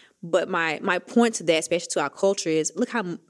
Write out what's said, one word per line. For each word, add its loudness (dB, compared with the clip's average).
But 0
my, -2
my 0
point 2
to -8
that, 4
especially -2
to 0
our -2
culture, 0
is 0
look -2
how -4
m-, -6